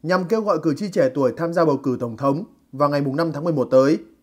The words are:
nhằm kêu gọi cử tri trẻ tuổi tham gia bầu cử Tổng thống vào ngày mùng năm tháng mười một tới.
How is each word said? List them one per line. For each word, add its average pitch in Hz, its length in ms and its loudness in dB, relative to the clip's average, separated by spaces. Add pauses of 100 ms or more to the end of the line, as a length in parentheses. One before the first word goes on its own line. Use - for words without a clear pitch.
nhằm 180 220 0
kêu 175 160 0
gọi 190 180 0
cử 156 160 0
tri - 160 -6
trẻ 165 240 2
tuổi 131 220 0
tham 170 160 -4
gia 170 120 2
bầu 147 120 2
cử 131 240 -2
Tổng 117 160 -8
thống 139 280 -2 (280)
vào 143 160 0
ngày 143 120 0
mùng 135 160 -2
năm 165 160 -2
tháng 151 120 -8
mười 170 80 0
một 127 180 0
tới. 135 280 4 (240)